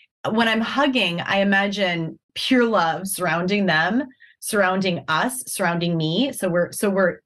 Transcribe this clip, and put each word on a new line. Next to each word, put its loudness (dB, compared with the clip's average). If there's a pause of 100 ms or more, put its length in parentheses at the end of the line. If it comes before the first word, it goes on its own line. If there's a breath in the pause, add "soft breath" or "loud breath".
(300 loud breath)
when 2
I'm 2
hugging, 0
I -2
imagine 0 (200)
pure 2
love 0
surrounding -2
them, 2 (340 loud breath)
surrounding 0
us, 0
surrounding -2
me. 0
So -4
we're, 0
so -2
we're 2